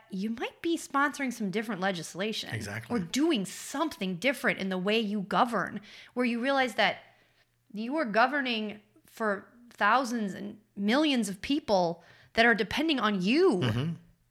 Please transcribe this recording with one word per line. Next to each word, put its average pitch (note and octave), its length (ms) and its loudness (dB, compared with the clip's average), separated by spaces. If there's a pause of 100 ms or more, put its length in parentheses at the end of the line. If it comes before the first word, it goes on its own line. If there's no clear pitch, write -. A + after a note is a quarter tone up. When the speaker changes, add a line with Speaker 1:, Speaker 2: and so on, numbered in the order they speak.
(120)
Speaker 1:
you G3+ 200 -4
might F#4 300 -8
be E4+ 160 0
sponsoring C#4 560 -2
some G#3 160 -4
different G#3+ 320 -4
legislation. F#3+ 720 -4
Speaker 2:
Exactly. G#2+ 420 -6
Speaker 1:
Or A3+ 40 0
doing A#3+ 460 0
something G3+ 720 -6
different B3 420 -2
in F#3+ 100 -4
the F#3 80 -2
way G#3 220 0
you G#3 220 -2
govern, G#3 580 0 (340)
where B3 120 -2
you A#3 160 -2
realize C4 340 0
that G3 220 2 (760)
you A3+ 220 -6
are D#4+ 100 0
governing A3+ 760 0 (280)
for G#3 380 -2 (260)
thousands A3 600 2
and G3+ 240 -10 (180)
millions A#3 540 4
of F#3+ 120 -10
people F#3 600 0 (300)
that A3+ 120 6
are A#3 80 8
depending B3+ 460 0
on G#3 220 0
you D4 300 4 (120)
Speaker 2:
Mm-hmm. B2 260 0 (420)